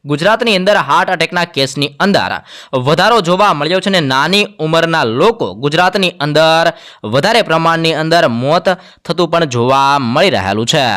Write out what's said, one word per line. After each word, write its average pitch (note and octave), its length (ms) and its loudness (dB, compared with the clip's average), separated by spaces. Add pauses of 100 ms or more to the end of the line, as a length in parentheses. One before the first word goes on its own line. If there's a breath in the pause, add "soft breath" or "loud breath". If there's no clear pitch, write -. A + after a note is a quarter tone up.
(100)
ગુજરાતની G#3 480 0
અંદર G3 180 2 (100)
હાર્ટ F3 280 0
એટેકના E3+ 300 -4 (100)
કેસની C#3 360 -4 (140)
અંદર C3 260 0 (560 loud breath)
વધારો F#3+ 400 2
જોવા F#3+ 320 2
મળ્યો F3 240 -2
છે G3+ 80 -2
અને F#3 100 0 (120)
નાની F3+ 340 0 (160)
ઉંમરના E3 400 0 (160)
લોકો A3+ 280 0 (180)
ગુજરાતની F3+ 500 0 (100)
અંદર D#3+ 400 2 (480 loud breath)
વધારે G#3 360 2
પ્રમાણની E3 520 0
અંદર E3 220 2 (180)
મોત D#3+ 260 0 (380 loud breath)
થતું E3+ 260 -2
પણ E3 240 -2
જોવા C3+ 440 2 (140)
મળી E3 240 2
રહેલું G2+ 360 -2
છે. C#3+ 240 0